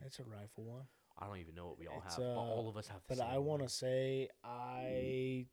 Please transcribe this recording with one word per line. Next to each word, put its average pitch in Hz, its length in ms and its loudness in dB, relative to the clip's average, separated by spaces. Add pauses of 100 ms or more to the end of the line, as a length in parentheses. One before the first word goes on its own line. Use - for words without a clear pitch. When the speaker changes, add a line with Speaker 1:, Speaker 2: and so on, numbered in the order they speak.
Speaker 1:
It's 135 140 -10
a 139 40 -8
rifle 107 400 -10
one. 120 200 -8 (360)
Speaker 2:
I 95 80 -4
don't 101 100 -4
even 80 160 -8
know 87 140 -8
what 82 120 -8
we 82 80 -8
all 80 180 -4
Speaker 1:
It's, 87 100 -4
Speaker 2:
have, 127 80 2
but 123 80 2
Speaker 1:
uh, 120 80 2
Speaker 2:
all 113 300 2
of 104 80 -6
us 107 100 -4
have 98 200 -10
the 131 80 -2
Speaker 1:
but - 20 0
Speaker 2:
same 120 120 4
Speaker 1:
I 131 80 2
wanna 143 260 4
Speaker 2:
one. 123 60 0
Speaker 1:
say 131 600 4 (140)
I 127 1080 0